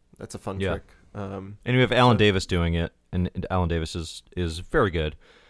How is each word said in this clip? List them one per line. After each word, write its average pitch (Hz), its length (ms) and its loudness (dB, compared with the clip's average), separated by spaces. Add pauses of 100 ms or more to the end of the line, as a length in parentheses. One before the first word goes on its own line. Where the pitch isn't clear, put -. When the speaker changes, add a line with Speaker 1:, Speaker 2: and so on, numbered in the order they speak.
(180)
Speaker 1:
that's - 160 -16
a - 40 -12
fun 95 220 -8
Speaker 2:
Yeah. 95 100 0
Speaker 1:
trick. 82 160 -6 (280)
Um, 98 520 -12
Speaker 2:
And 123 100 2
we 127 60 6
have 120 100 2
Alan 123 220 6
Speaker 1:
so 101 60 2
Speaker 2:
Davis 101 260 4
doing 85 280 0
it, 82 180 -2 (200)
and, 90 220 -2
and 87 160 -6
Alan 90 180 0
Davis 82 260 -4
is, - 280 -10 (140)
is 87 240 -4
very 113 300 0
good. 78 260 -4 (340)